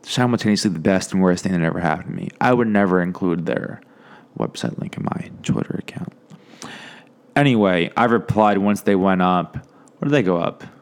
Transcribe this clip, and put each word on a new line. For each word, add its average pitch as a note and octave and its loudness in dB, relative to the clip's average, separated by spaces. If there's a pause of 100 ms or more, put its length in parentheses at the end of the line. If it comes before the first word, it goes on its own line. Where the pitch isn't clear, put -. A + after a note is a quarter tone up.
simultaneously A2 0
the E2 -2
best F#2+ 0
and F#2+ 0
worst F2+ 4
thing F#2+ -2
that F2 0
ever D#2+ -2
happened D#2 -4
to - -8
me. - -8 (120)
I B2+ 4
would A#2+ 2
never G2 2
include F2 -2
their - -6 (580)
website - -6
link - -10
in - -8
my - -8 (120)
Twitter - -4
account. - -14 (1200)
Anyway, G#2 4
I A#2+ 4
replied G#2+ 2
once G2+ 0
they G2+ 2
went F#2+ 2
up. F2+ 0
What - -14
did C#3+ 0
they C#3+ 4
go F2+ 2
up? - -4 (200)